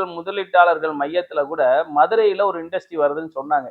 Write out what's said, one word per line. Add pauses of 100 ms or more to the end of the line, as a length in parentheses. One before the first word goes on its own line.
முதலீட்டாளர்கள்
மையத்துல
கூட (320)
மதுரையில
ஒரு
இண்டஸ்ட்ரி
வருதுன்னு
சொன்னாங்க.